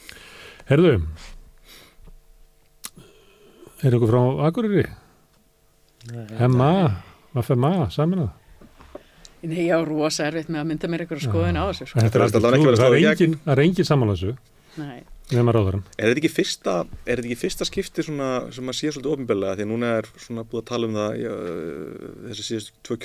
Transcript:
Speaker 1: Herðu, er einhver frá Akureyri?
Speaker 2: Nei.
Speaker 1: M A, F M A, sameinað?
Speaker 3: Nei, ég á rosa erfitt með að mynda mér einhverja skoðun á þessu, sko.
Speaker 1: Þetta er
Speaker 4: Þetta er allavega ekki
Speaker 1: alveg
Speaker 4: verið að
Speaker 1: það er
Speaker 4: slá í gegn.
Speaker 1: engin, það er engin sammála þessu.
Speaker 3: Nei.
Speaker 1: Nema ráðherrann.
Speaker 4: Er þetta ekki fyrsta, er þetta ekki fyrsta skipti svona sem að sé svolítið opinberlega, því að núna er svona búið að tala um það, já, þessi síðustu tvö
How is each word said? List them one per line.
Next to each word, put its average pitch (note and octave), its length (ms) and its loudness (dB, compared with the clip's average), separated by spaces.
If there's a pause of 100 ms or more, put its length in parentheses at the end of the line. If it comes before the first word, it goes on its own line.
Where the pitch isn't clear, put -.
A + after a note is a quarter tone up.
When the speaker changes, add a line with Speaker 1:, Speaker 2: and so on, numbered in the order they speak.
(680)
Speaker 1:
Herðu, C3+ 400 4 (2750)
er C3 140 4
einhver A#2 160 4
frá B2 120 6 (240)
Akureyri? G3+ 380 0 (1300)
Speaker 2:
Nei. A#2 140 -12 (260)
Speaker 1:
M B2 100 4
A, D3 120 4 (680)
F - 160 -2
M A#2+ 80 2
A, D#3 100 2 (160)
sameinað? D#3 440 -2 (1120)
Speaker 3:
Nei, E3+ 220 -2
ég E3+ 100 2
á E3 80 2
rosa D3+ 400 -2
erfitt D#3 240 -4
með D#3 140 -4
að D#3+ 80 -4
mynda D#3+ 180 -4
mér E3+ 140 -4
einhverja D#3 240 -6
skoðun G2 340 0
á - 80 0
þessu, B2+ 160 -10
sko. - 160 -2
Speaker 1:
Þetta A2+ 160 4
er A#2+ 80 4
Speaker 4:
Þetta A2+ 140 2
er A2 60 4
allavega A#2+ 100 6
ekki D3+ 100 6
Speaker 1:
alveg - 0 -
Speaker 4:
verið A#2+ 140 6
að - 20 6
Speaker 1:
það B2+ 40 6
er B2+ 40 8
Speaker 4:
slá C3 80 6
í D#3+ 80 6
gegn. D#3 200 4
Speaker 1:
engin, D#3+ 100 2 (100)
það D3 80 2
er C3+ 120 6
engin F3 240 2
sammála A#2 260 4
þessu. F#2 200 -4 (400)
Speaker 3:
Nei. C#3+ 280 -14 (320)
Speaker 1:
Nema A#2+ 180 4
ráðherrann. G2 300 0 (140)
Speaker 4:
Er G#2+ 120 2
þetta C3 120 2
ekki D#3 120 0
fyrsta, - 400 -2 (320)
er B2 120 -2
þetta A#2+ 120 -6
ekki A#2+ 120 -6
fyrsta - 240 -4
skipti - 400 -6
svona C#3 240 -6 (240)
sem B2+ 160 -10
að B2 80 -8
sé D3+ 160 -4
svolítið C#3+ 220 -6
opinberlega, G2 420 -2
því G#2 80 -4
að G#2+ 80 -4
núna A#2+ 240 -2
er G#2+ 200 -6
svona A2+ 280 -12
búið A2+ 160 -8
að - 80 -12
tala A#2 200 -4
um G#2+ 80 -4
það, G#2 240 -2
já, A#2 120 -6 (960)
þessi F#2+ 200 -12
síðustu A2 360 -8
tvö A#2 200 -6